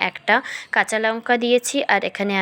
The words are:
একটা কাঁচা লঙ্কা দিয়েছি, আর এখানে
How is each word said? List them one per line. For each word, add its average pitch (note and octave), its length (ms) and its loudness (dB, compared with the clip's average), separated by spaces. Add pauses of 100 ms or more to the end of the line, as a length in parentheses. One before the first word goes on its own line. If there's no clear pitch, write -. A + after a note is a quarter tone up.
একটা - 260 -2 (360)
কাঁচা G#3+ 280 0
লঙ্কা A3+ 380 0
দিয়েছি, A#3+ 400 0 (120)
আর G3 160 4
এখানে G3+ 380 -4